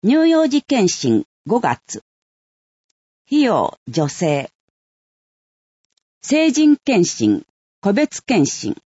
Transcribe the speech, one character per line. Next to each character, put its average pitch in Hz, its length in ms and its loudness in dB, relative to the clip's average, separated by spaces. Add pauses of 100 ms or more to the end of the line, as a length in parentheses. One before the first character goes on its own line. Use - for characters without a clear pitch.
乳 311 260 2
幼 320 200 2
児 277 140 0
健 226 260 0
診 113 360 -2 (220)
五 135 140 0
月。 120 420 -6 (1300)
費 294 140 2
用、 185 340 0 (160)
助 147 160 -2
成。 147 420 -4 (1700)
成 311 300 2
人 294 240 4
健 202 280 0
診、 107 400 -2 (360)
個 196 120 0
別 294 320 -2
健 143 220 0
診。 - 300 -8 (140)